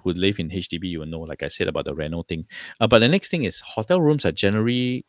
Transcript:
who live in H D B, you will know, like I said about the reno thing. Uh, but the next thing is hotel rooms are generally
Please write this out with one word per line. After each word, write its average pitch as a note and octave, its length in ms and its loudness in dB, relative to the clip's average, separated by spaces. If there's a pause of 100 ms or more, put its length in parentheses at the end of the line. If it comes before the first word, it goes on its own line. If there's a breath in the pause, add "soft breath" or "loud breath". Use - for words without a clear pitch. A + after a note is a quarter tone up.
who F2+ 80 2
live F#2+ 280 2
in E2 120 -4
H F#2 160 -6
D E2+ 100 -8
B, F2+ 120 -6
you E2 100 -6
will D2+ 80 -8
know, D#2+ 140 -8
like D#2 200 -10
I C#2+ 60 -4
said F2+ 220 -2
about D2+ 160 -4
the D2 100 -6
reno D#2 280 -6
thing. D#2+ 220 -6 (360 loud breath)
Uh, A2 60 4
but A#2 120 8
the A2+ 80 6
next F#3 220 2
thing D#3+ 160 -2
is - 160 -6
hotel F3 400 0
rooms D3+ 240 2
are E2 80 2
generally A#2+ 760 0